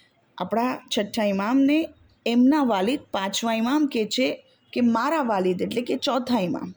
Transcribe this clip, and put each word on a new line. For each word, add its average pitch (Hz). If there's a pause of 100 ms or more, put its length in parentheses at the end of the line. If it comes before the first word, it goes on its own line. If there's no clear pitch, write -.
(380)
આપણા 233 (160)
છઠ્ઠા 214
ઇમામને 269 (360)
એમના 254
વાલિદ 233 (120)
પાંચમા 208
ઇમામ 254
કહે 240
છે - (280)
કે 240
મારા 240
વાલિદ 185
એટલે 202
કે 254
ચોથા 247
ઇમામ 180